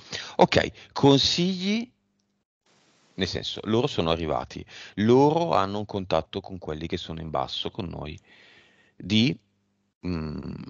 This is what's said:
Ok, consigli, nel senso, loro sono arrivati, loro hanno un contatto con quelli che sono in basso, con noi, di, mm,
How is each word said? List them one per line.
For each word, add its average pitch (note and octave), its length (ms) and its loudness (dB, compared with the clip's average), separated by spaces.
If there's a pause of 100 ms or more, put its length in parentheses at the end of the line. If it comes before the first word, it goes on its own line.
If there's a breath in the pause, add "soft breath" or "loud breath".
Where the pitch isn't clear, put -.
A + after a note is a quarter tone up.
(380 loud breath)
Ok, - 540 2
consigli, F3+ 960 2 (1300)
nel F#2+ 120 -2
senso, - 380 -8
loro A2+ 220 2
sono F2 240 -2
arrivati, D#2 520 -4 (320 loud breath)
loro C#3+ 580 4
hanno G2 260 0
un G#2 60 -8
contatto F#2+ 560 -2
con F#2+ 160 -14
quelli D#2+ 300 -8
che F2+ 100 -4
sono E2 240 -10
in E2 80 -10
basso, C#2 420 -4
con G2+ 160 -10
noi, D2+ 300 -12 (760 soft breath)
di, A2 420 2 (720)
mm, D#2 460 -6 (160)